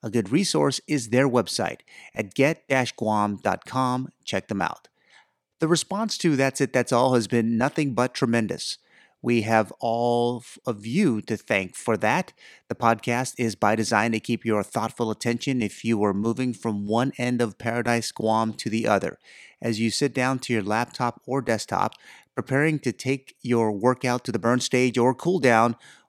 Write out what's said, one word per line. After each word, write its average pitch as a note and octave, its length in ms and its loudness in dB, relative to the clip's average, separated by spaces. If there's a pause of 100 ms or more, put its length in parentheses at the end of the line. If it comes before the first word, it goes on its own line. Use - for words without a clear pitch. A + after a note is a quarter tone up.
A B2 80 -8
good G2+ 220 -2
resource D3 560 0
is B2 220 -2
their B2+ 200 4
website A2+ 520 -2 (340)
at G#2 180 -6
get C#3+ 360 2
dash C3 240 0
guam G#2 500 0
dot F#2 220 -2
com. B2+ 460 -2 (140)
Check - 220 -4
them G2 160 -4
out. - 240 -6 (720)
The D#3+ 80 -2
response G3 520 -2
to D#3 180 2
That's C3+ 240 0
It, C3 120 -2
That's B2 200 0
All B2+ 220 4
has A#2 120 2
been A#2 320 0
nothing C#3 340 -2
but B2 220 0
tremendous. A#2 640 -2 (420)
We A#2+ 220 0
have A2 380 4
all A#2+ 640 0
f-, - 200 -20
of G#2 220 -6
you B2+ 360 2
to A2 140 -4
thank F#2+ 380 -2
for A2+ 220 -2
that. A2+ 360 0 (360)
The A2+ 80 -8
podcast A#2+ 600 0
is A2+ 200 -2
by G#2+ 180 2
design A2 380 2
to A2 80 -2
keep - 240 -4
your G#2+ 180 2
thoughtful A2+ 480 -4
attention A#2+ 500 -4
if G#2 240 -6
you A2 200 0
are G2+ 100 2
moving A#2 400 -2
from G#2 320 -6
one A#2+ 320 0
end B2 240 0
of G#2+ 160 -4
Paradise A#2 540 -2
Guam A2 420 0
to - 160 -8
the A2 160 -2
other. G2 320 0 (420)
As A2+ 200 -2
you A2+ 100 2
sit C3 240 -2
down C3 260 0
to - 120 -6
your A2 100 0
laptop A#2 600 -4
or C3+ 160 -4
desktop, A2 540 -2 (400)
preparing C#3+ 460 0
to B2+ 100 -4
take - 520 -4
your A#2 280 2
workout B2 540 0
to A#2+ 80 -6
the A2 80 -2
burn A#2 180 2
stage B2+ 400 0
or B2 160 4
cool F3 240 -2
down, A#2 380 4 (320)